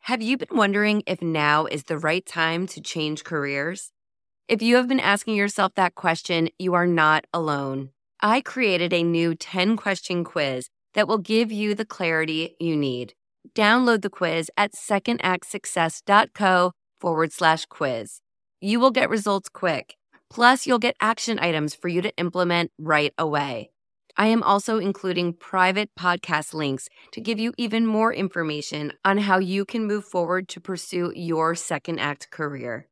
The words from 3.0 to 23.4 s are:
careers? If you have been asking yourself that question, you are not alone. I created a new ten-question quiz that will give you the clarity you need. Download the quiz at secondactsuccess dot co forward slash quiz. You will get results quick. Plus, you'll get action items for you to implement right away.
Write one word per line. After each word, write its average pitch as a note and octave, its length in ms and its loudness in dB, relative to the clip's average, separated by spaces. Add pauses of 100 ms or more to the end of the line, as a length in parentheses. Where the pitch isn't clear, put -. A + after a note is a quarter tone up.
careers? C#3+ 680 -6 (560)
If A3 140 0
you A#3 140 4
have B3+ 120 4
been C4 120 2
asking G3+ 340 0
yourself G3+ 440 0
that F#3 180 0
question, E3 540 0 (100)
you F3+ 160 0
are F3 100 4
not D#3 480 4
alone. C#3 560 -4 (300)
I A3+ 220 2
created F3+ 520 0
a E3+ 80 2
new E3+ 320 2
ten-question F#3+ 880 -2
quiz C3+ 460 -4 (240)
that G#3 140 2
will A3 100 0
give A3 340 0
you G#3 220 -2
the G#3+ 120 -4
clarity D#3+ 760 -2
you E3 160 0
need. B2+ 400 -4 (400)
Download A3 480 6
the G3+ 80 -6
quiz E3 440 -2
at G#3 180 0
secondactsuccess F#3 1300 -2
dot G3+ 300 4
co F3+ 380 4 (280)
forward D#3+ 320 0
slash D#3+ 320 2
quiz. - 560 -6 (400)
You G#3 180 0
will C4 120 6
get A#3+ 180 2
results G3+ 400 -2
quick. - 460 -4 (340)
Plus, B3 380 4
you'll B3 100 4
get A#3 240 -2
action A3+ 380 -2
items D#3 340 -2
for - 140 -8
you F3 160 0
to G#3+ 140 -4
implement F3 600 0
right D3+ 400 0
away. C#3+ 540 -4 (460)